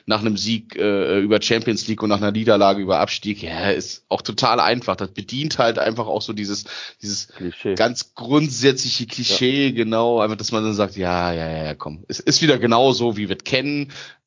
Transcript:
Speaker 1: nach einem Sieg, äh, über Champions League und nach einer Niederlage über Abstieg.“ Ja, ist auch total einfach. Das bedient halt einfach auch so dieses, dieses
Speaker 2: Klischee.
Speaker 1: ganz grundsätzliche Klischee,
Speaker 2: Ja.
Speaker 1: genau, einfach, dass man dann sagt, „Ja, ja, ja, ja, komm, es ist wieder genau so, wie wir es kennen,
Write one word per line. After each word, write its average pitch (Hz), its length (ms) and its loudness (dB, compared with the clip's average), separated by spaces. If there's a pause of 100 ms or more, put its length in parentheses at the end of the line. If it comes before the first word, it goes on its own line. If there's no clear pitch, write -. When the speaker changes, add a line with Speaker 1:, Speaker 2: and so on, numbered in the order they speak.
Speaker 1:
nach 104 140 0
einem 107 160 0
Sieg, 107 400 -4
äh, 98 420 2
über 104 240 4
Champions 113 460 0
League 110 120 -4
und 107 100 0
nach 101 80 4
einer 101 120 0
Niederlage 101 500 4
über 92 200 0
Abstieg.“ 104 420 -4
Ja, 98 280 -4
ist - 380 -6
auch - 140 -4
total 113 380 0
einfach. 104 340 0
Das 95 160 -6
bedient 131 480 -6
halt 117 220 2
einfach 113 260 -2
auch - 160 -2
so 110 100 -8
dieses, 104 300 -6 (400)
dieses 101 240 -8
Speaker 2:
Klischee. 92 480 -6
Speaker 1:
ganz - 400 0
grundsätzliche 131 920 2
Klischee, 127 600 0
Speaker 2:
Ja. 127 80 0
Speaker 1:
genau, 113 380 2
einfach, 107 240 2
dass 107 160 -6
man 110 100 0
dann 110 120 0
sagt, 98 200 0
„Ja, 87 380 0
ja, 82 180 -4
ja, 80 140 -4
ja, 76 100 -6
komm, 78 320 -12
es - 140 -8
ist - 220 2
wieder 143 160 6
genau 120 340 4
so, 117 240 0
wie 104 140 -4
wir 95 80 -2
es - 60 -20
kennen, 139 480 -2 (340)